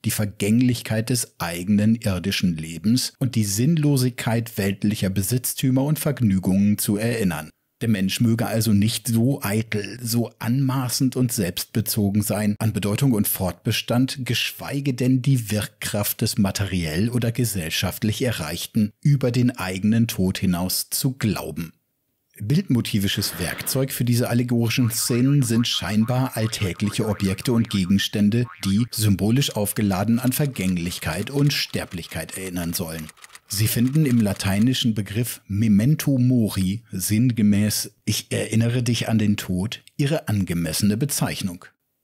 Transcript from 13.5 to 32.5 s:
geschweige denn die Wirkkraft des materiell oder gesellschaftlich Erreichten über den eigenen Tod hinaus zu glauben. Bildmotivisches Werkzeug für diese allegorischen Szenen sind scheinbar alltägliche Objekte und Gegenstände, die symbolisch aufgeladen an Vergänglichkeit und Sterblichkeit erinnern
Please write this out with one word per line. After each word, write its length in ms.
geschweige 640
denn 300
die 280
Wirkkraft 680
des 160
materiell 720
oder 240
gesellschaftlich 880
Erreichten 720
über 300
den 200
eigenen 580
Tod 280
hinaus 540
zu 220
glauben. 600
Bildmotivisches 960
Werkzeug 540
für 140
diese 240
allegorischen 600
Szenen 520
sind 260
scheinbar 680
alltägliche 680
Objekte 460
und 160
Gegenstände, 800
die 280
symbolisch 640
aufgeladen 640
an 140
Vergänglichkeit 960
und 240
Sterblichkeit 840
erinnern 340